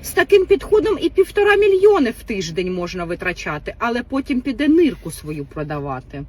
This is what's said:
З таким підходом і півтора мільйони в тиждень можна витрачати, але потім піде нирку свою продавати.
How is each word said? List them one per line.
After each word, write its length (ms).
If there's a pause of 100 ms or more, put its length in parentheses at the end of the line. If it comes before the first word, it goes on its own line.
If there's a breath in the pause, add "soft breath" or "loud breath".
З 100
таким 340
підходом 560
і 80
півтора 460
мільйони 560
в 120
тиждень 500
можна 320
витрачати, 760
але 240
потім 380
піде 260
нирку 440
свою 340
продавати. 840